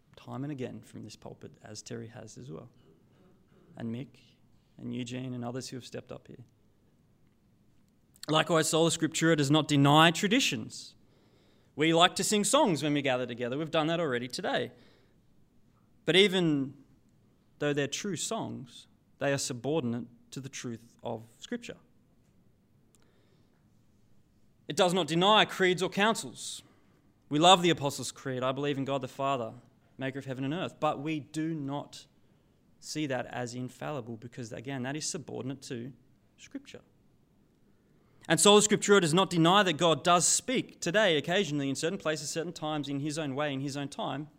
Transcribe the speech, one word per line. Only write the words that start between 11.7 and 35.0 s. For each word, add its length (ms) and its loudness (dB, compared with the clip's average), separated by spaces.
We 180 4
like 220 6
to 80 -2
sing 200 2
songs 380 4
when 120 0
we 80 0
gather 240 0
together. 320 -6
We've 120 -6
done 180 2
that 120 -2
already 280 -2
today. 440 -4
But 100 2
even 580 4
though 120 0
they're 160 0
true 280 -6
songs, 720 -8
they 120 0
are 60 2
subordinate 680 -2
to 80 -12
the 100 -12
truth 540 -12
of 200 -8
Scripture. 400 -12
It 80 -8
does 180 4
not 140 0
deny 380 6
creeds 380 0
or 60 -2
councils. 720 -2
We 100 0
love 220 10
the 80 4
Apostles' 420 -2
Creed. 320 -6
"I 80 2
believe 260 -4
in 60 -2
God 180 -2
the 60 -8
Father, 460 -2
maker 220 -6
of 60 -12
heaven 180 -6
and 100 -2
earth." 260 -6
But 200 0
we 200 -4
do 340 -6
not 540 -10
see 260 -6
that 220 -4
as 260 -8
infallible 640 -10
because, 340 -14
again, 320 -8
that 120 -6
is 100 -8